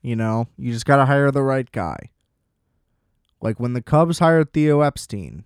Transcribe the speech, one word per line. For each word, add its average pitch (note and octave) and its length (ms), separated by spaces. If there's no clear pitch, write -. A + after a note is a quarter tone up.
You A#2+ 140
know, A2+ 320
you B2 160
just A#2 140
gotta C#3 180
hire C#3 240
the C3+ 140
right C3+ 280
guy. - 380
Like, A2 200
when A#2+ 140
the B2 100
Cubs E3 340
hired E3 360
Theo D3+ 280
Epstein G2 640